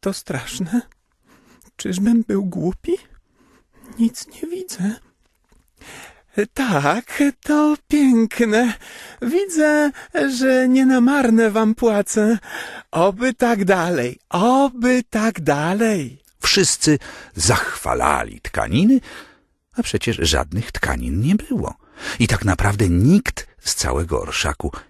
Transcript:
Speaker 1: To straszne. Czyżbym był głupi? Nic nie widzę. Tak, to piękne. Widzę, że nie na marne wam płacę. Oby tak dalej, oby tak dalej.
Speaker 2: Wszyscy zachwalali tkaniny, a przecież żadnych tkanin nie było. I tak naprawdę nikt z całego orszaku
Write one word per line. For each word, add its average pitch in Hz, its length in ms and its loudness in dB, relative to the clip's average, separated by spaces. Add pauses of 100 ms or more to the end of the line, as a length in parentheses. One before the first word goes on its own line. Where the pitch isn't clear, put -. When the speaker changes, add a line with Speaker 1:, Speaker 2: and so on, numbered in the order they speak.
Speaker 1:
To 196 120 -4
straszne. 180 680 -6 (960)
Czyżbym 208 520 0
był 202 160 -2
głupi? 180 480 -4 (1040)
Nic 233 280 -2
nie - 220 -12
widzę. 339 460 -8 (1600)
Tak, 190 680 -2 (180)
to 302 360 2 (120)
piękne. 233 840 2 (480)
Widzę, 302 680 0 (480)
że 254 300 2
nie 262 180 4
na 262 140 4
marne 233 500 4
wam 220 240 2
płacę. 214 640 2 (520)
Oby 202 440 0
tak 233 300 0
dalej, 170 540 0 (100)
oby 254 840 2
tak 220 300 -2
dalej. 156 800 -2 (220)
Speaker 2:
Wszyscy - 560 2 (360)
zachwalali 62 1080 -2
tkaniny, 165 600 2 (760)
a 240 60 -4
przecież - 400 -4
żadnych 78 500 -2
tkanin 64 480 -4
nie 151 140 2
było. - 400 -4 (440)
I 117 100 4
tak - 160 -2
naprawdę 101 440 0
nikt 110 580 2 (140)
z - 140 -4
całego 67 480 -4
orszaku - 500 -6 (180)